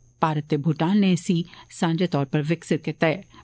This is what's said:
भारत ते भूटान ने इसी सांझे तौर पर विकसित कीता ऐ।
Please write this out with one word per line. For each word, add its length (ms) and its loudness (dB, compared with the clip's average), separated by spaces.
भारत 280 0
ते 80 2
भूटान 400 0
ने 140 4
इसी 320 0
सांझे 260 2
तौर 180 0
पर 240 -2
विकसित 360 -2
कीता 240 -2
ऐ। 120 -2